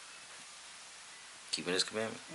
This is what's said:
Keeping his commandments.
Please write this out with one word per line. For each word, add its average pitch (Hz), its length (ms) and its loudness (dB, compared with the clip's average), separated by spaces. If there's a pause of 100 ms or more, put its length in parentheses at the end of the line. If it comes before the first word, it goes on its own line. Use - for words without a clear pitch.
(1500)
Keeping 85 220 4
his 92 100 10
commandments. 110 360 2 (160)